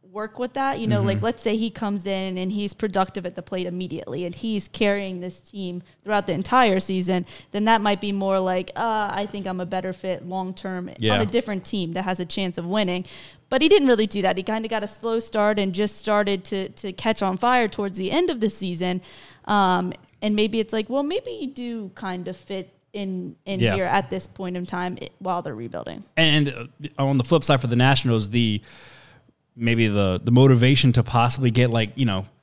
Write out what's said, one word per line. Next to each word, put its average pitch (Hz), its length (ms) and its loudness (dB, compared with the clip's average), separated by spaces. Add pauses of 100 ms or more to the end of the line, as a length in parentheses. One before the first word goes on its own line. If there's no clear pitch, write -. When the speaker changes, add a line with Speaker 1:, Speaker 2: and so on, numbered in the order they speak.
(120)
Speaker 1:
work 214 260 -10
with 247 160 -6
that. 269 260 -2
You 226 80 -2
know, 214 140 2
like, 202 160 0
Speaker 2:
Mm-hmm. 208 80 -2
Speaker 1:
let's 233 160 -2
say 214 140 0
he 226 140 -2
comes 202 380 -4
in 190 300 -4
and 185 140 -2
he's 202 220 -4
productive 190 520 -2
at 175 100 -8
the 180 60 -12
plate 185 260 -6
immediately 175 580 -8
and 175 100 -8
he's 220 320 -4
carrying 202 540 -2
this 180 180 -10
team 180 420 -10 (220)
throughout 202 240 0
the 190 60 -2
entire 190 480 4
season, 185 440 -2 (260)
then 208 140 -2
that 220 140 6
might 202 220 0
be 202 100 -4
more 196 260 0
like, 185 380 0
uh, 214 380 -2
I 208 180 -4
think 196 160 -8
I'm 185 140 -6
a 180 40 -6
better 185 280 -6
fit 185 340 -8
long-term 185 640 -8 (100)
Speaker 2:
Yeah. 214 160 2
Speaker 1:
on 202 60 2
a 220 40 0
different 202 380 -4
team 175 300 -4
that 185 100 -4
has 185 160 -2
a 180 60 -4
chance 180 320 -4
of 170 80 -8
winning. 180 400 -2 (440)
But 254 120 2
he 320 80 6
didn't 370 180 8
really 220 200 4
do 202 160 -2
that. 185 120 2
He 190 80 -6
kinda 220 240 -4
got 214 160 -4
a 208 40 -8
slow 226 320 -4
start 214 380 2
and 196 160 0
just 202 220 0
started 202 500 0
to, 190 240 -6
to - 220 -12
catch 220 300 -2
on 190 160 0
fire 240 320 2
towards 202 280 -6
the 185 140 -4
end 339 180 2
of 254 120 -2
the 214 80 2
season. 180 520 -4 (440)
Um, 185 480 2 (280)
and 208 140 0
maybe 214 240 0
it's 220 140 -2
like, 214 160 -2
well, 269 140 -2
maybe 453 280 -4
you 427 160 -8
do 233 480 -10
kind 180 320 -8
of 185 80 -8
fit 190 360 -12 (220)
in, 185 420 -6 (100)
in 190 140 -4
Speaker 2:
Yeah. 208 160 4
Speaker 1:
here 190 80 0
at 196 260 0
this 190 160 -8
point 180 300 -10
in 180 100 -6
time 180 360 -6
i-, - 80 -12 (100)
while 180 220 -4
they're 139 120 -8
rebuilding. - 480 -10 (140)
Speaker 2:
And, 151 320 4
uh, 139 560 -8
on 139 140 2
the 120 80 2
flip 160 180 4
side 139 160 6
for 127 80 -2
the 117 80 2
Nationals, 120 540 4
the, 110 320 2 (920)
maybe 117 320 2
the, 98 360 2
the 117 80 2
motivation 131 640 8
to 123 100 4
possibly 120 480 2
get, 123 200 4
like, 113 240 0
you 135 100 0
know 95 200 0 (180)